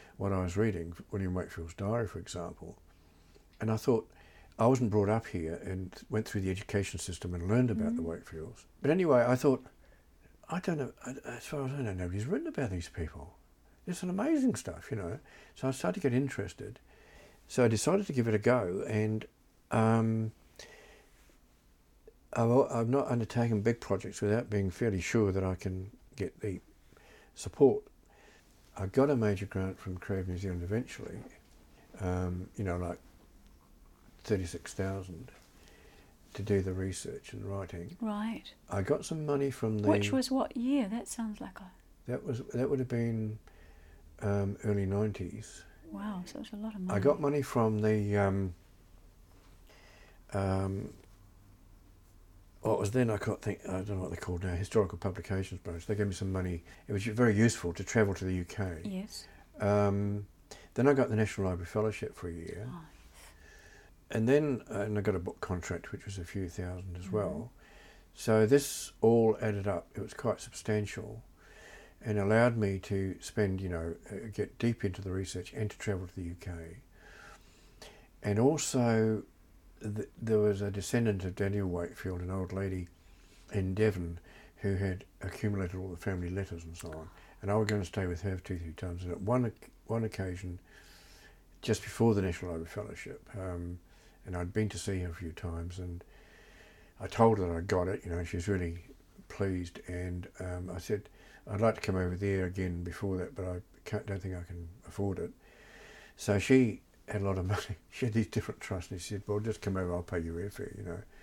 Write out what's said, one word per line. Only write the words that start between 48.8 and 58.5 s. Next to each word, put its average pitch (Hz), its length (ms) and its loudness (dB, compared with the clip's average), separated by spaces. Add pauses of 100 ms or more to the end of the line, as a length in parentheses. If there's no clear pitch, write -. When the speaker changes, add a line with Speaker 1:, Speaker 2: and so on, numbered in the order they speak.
Speaker 1:
um, 98 580 0 (1700)
what 110 160 2
was 101 120 0
then, 123 200 4
I 104 60 2
can't - 240 -2
think, 101 260 -4
I 95 60 -2
don't 92 160 -2
know 95 140 -2
what - 80 -4
they're 85 100 -6
called 90 240 -4
now, 90 100 0
Historical 95 440 2
Publications 95 640 -4
Branch. 85 220 -10
They 107 100 -2
gave 104 120 2
me 95 80 -2
some 98 160 -4
money. 92 320 -2 (260)
It 107 40 -4
was 98 120 -2
very 113 300 4
useful 107 380 4
to 98 100 -8
travel 98 320 4
to 95 100 -6
the 92 100 0
U 90 100 -2
K. 87 400 -6